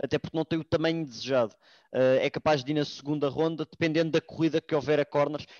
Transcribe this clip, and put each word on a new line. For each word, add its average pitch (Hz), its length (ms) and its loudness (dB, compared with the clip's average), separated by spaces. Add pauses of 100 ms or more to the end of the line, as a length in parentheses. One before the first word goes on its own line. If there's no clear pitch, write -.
até 147 160 -2
porque - 180 -8
não 160 80 0
tem 165 140 -2
o 156 60 -8
tamanho 165 400 -2
desejado. 120 500 -2 (380)
Eh, 131 340 4
é - 20 2
capaz 147 360 0
de 139 80 -4
ir - 20 0
na 147 100 2
segunda 147 440 -4
ronda, 156 360 -2
dependendo 165 460 0
da 160 100 2
corrida 160 400 0
que - 140 -6
houver 147 240 2
a 147 60 4
corners, 143 420 -2 (140)